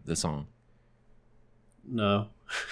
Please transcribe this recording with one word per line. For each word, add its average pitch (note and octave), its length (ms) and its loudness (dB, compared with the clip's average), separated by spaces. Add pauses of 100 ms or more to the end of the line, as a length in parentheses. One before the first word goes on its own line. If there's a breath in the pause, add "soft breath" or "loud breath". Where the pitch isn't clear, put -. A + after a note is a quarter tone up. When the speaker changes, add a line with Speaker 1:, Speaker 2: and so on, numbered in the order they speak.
Speaker 1:
the E2 100 -2
song? D2+ 320 -2 (1400)
Speaker 2:
No. G#2 400 2 (440 loud breath)